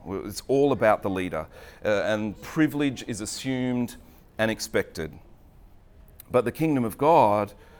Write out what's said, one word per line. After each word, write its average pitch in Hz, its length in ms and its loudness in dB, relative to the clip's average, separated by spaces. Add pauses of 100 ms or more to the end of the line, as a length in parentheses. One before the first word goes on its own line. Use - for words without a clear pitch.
It's 95 440 -8
all 139 240 4
about 107 300 4
the 104 60 -2
leader, 87 380 -4 (380)
uh, - 20 0 (180)
and 107 360 -2
privilege 143 680 -2
is 104 140 -8
assumed 127 760 -4 (420)
and 110 140 0
expected. - 680 -6 (1120)
But 120 140 4
the 117 80 -2
kingdom 151 320 0
of 110 140 -4
God 110 560 4 (260)